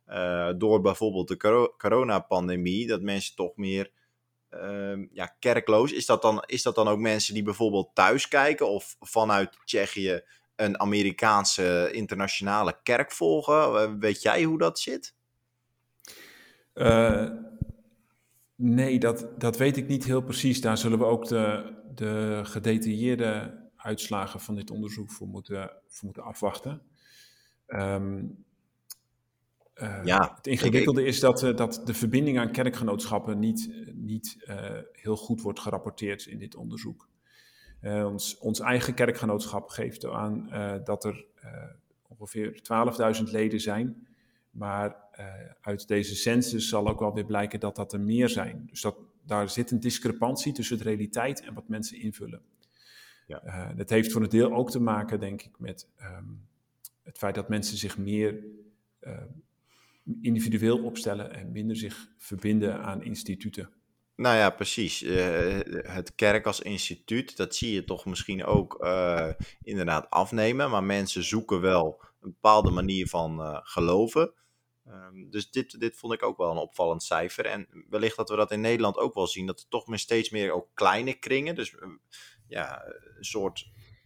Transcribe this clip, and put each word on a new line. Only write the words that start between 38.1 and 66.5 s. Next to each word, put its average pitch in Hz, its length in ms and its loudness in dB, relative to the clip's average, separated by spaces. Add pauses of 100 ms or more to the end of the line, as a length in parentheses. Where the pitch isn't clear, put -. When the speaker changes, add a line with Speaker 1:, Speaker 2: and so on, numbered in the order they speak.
Speaker 2:
ons 110 220 -2
eigen 123 340 0
kerkgenootschap 107 720 0
geeft - 380 -8
aan, 107 440 -6
eh, 101 240 -6 (100)
dat 104 200 -4
er, 107 300 -8
eh, - 280 -16 (460)
ongeveer 110 540 -8
twaalfduizend 113 720 0
leden 107 280 2
zijn. 110 460 -4 (440)
Maar, 101 460 -4 (160)
eh, 101 140 -16 (340)
uit 101 280 -6
deze 101 280 0
census 117 520 0
zal 104 200 0
ook 107 120 0
wel 104 140 0
weer 107 100 -4
blijken 104 360 -2
dat 101 160 -4
dat 101 160 -8
er 101 80 -4
meer 117 280 4
zijn. - 420 -6
Dus - 100 -14
dat, 107 160 -2 (300)
daar 104 240 0
zit 120 200 -4
een 117 100 0
discrepantie 120 720 -2
tussen 117 260 -4
de 110 60 -8
realiteit 110 560 -2
en - 140 -16
wat - 140 -14
mensen 110 320 -6
invullen. 110 420 -10 (840)
Speaker 1:
Ja. 73 160 -14
Speaker 2:
Eh, 90 340 -10
dat 98 140 -6
heeft 113 220 4
voor 110 100 2
een 104 60 2
deel 113 260 6
ook 123 160 2
te 127 100 0
maken, 107 400 0
denk 101 220 -8
ik, - 160 -20
met, 104 380 -14
ehm, 92 280 -16 (800)
het - 160 -20
feit 101 160 -2
dat 101 140 -6
mensen 107 280 -4
zich 101 220 -8
meer, 104 460 0 (560)
eh, - 220 -14 (1000)
individueel 110 640 2
opstellen - 500 -6
en 98 180 -12
minder 110 240 -4
zich 107 320 -10 (100)
verbinden 104 640 0
aan 98 200 -8
instituten. 101 680 -8 (460)
Speaker 1:
Nou 120 200 4
ja, 104 140 8
precies. - 520 -4
Eh, 90 560 2 (360)
het 92 200 -8
kerk 107 320 4
als 104 140 -2